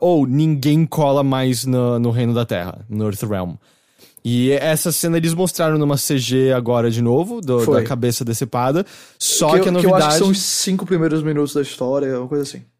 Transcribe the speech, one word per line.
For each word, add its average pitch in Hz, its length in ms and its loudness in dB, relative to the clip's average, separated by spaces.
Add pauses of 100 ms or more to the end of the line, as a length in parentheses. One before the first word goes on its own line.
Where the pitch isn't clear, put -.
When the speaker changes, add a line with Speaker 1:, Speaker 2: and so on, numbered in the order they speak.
Speaker 1:
"Oh, 165 240 4
ninguém 147 580 2
cola 143 400 2
mais 131 400 0
no, 123 340 0
no 120 120 0
Reino 117 240 0
da 117 100 0
Terra, 92 420 -6
no 107 200 -4
Earthrealm." 95 480 -6 (680)
E 120 300 0
essa 156 400 0
cena 170 240 0
eles 165 160 0
mostraram 165 460 0
numa 143 180 2
C 139 220 -2
G 131 340 2
agora 120 380 0
de 113 100 -2
novo, 170 400 0
do, 127 200 0
Speaker 2:
Foi. 117 200 2
Speaker 1:
da 113 80 -4
cabeça 120 340 -2
decepada, 123 640 -2 (340)
só - 360 0
Speaker 2:
Que 185 60 6
Speaker 1:
que 185 100 2
a - 20 0
Speaker 2:
eu, 180 80 2
que 190 60 4
eu 185 80 6
acho 170 100 4
que 151 60 2
Speaker 1:
novidade 160 80 2
Speaker 2:
são 196 100 4
os 196 140 2
cinco 190 420 -2
primeiros 160 380 0
minutos 147 320 -2
da 147 80 0
história, 135 580 -4
uma 127 80 -8
coisa 143 160 -2
assim. 127 180 -14 (180)